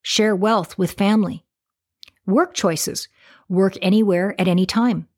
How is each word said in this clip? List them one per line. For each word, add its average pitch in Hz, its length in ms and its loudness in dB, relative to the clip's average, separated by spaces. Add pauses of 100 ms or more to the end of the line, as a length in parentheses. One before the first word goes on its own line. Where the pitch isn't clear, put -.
Share 214 340 0
wealth 196 440 -2
with 185 140 -2
family. 196 520 0 (800)
Work 311 280 0
choices. - 540 -4 (420)
Work 190 320 2
anywhere 190 580 2
at 180 80 2
any 185 160 2
time. 220 540 -2